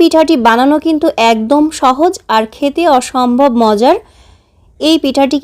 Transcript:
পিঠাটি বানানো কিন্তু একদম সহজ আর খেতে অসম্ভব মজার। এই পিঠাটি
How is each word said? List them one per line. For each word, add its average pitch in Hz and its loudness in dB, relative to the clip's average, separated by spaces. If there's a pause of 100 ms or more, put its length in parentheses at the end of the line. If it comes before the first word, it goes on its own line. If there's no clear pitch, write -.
পিঠাটি 320 2 (120)
বানানো 254 2 (100)
কিন্তু 320 -2 (260)
একদম 226 0 (180)
সহজ 285 0 (220)
আর 220 2 (120)
খেতে 285 -4 (160)
অসম্ভব 254 0 (120)
মজার। 226 2 (920)
এই 320 4
পিঠাটি 277 -2